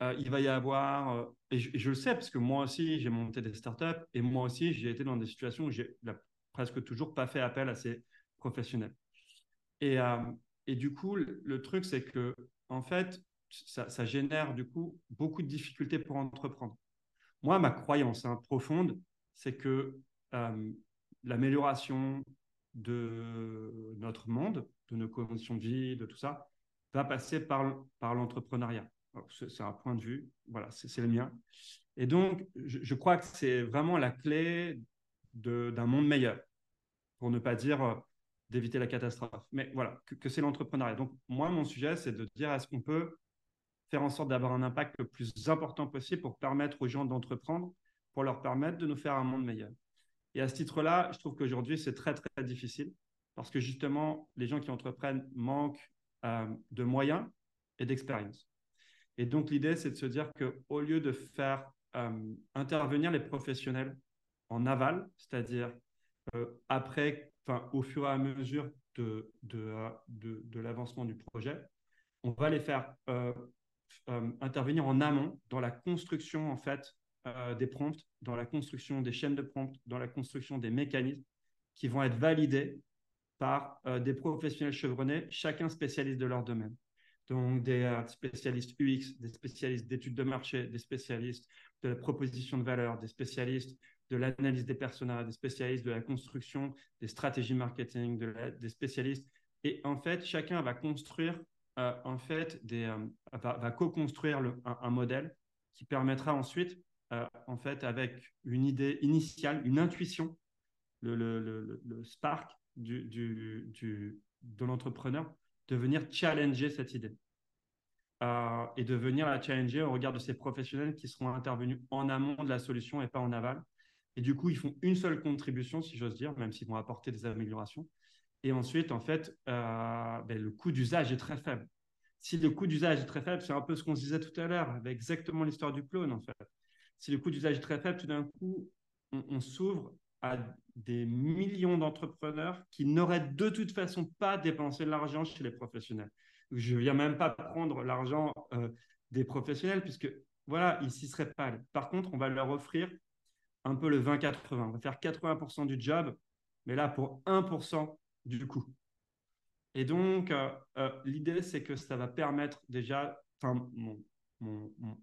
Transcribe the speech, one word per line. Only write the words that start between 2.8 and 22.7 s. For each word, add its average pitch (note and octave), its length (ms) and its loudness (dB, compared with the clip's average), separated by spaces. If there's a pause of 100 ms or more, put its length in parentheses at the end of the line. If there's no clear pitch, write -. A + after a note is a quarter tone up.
j'ai A#2+ 100 2
monté A#2 320 0
des A2 120 -4
startups E3 460 -2 (140)
et A#2+ 80 2
moi B2+ 220 4
aussi, D#3+ 280 2
j'ai A#2+ 180 -2
été A#2+ 140 -2
dans C3 120 0
des A2+ 100 0
situations B2+ 380 -4
où D3 60 0
j'ai A#2 320 -4
la, A2 140 -6 (360)
presque B2 320 -2
toujours C#3+ 300 -4
pas B2+ 120 2
fait C#3 140 -2
appel C3 280 0
à A#2+ 60 -2
ces A#2 300 -6 (340)
professionnels. A#2 560 -2 (840)
Et, C3+ 180 4
euh, A#2+ 200 4 (480)
et C3+ 100 2
du C#3 180 0
coup, G3 220 -2
le, - 280 -2
le C3 160 0
truc, F#3 240 0
c'est C3 200 0
que, B2 300 -2 (340)
en B2+ 140 -2
fait, F#3 380 0 (300)
ça, - 380 -8
ça - 160 -2
génère C#3 500 0
du B2 100 -4
coup E3+ 340 -6 (120)
beaucoup D#3 320 -2
de C#3+ 60 -2
difficultés C#3+ 500 -2
pour - 180 -4
entreprendre. C3 600 -6 (640)
Moi, F3 160 6
ma D3+ 120 8
croyance, C3+ 540 2
hein, A#2+ 200 -2
profonde, D3+ 560 2 (340)
c'est C3 220 -4
que, C3+ 420 0 (360)
euh, A2 360 -2 (540)
l'amélioration C3+ 960 4 (520)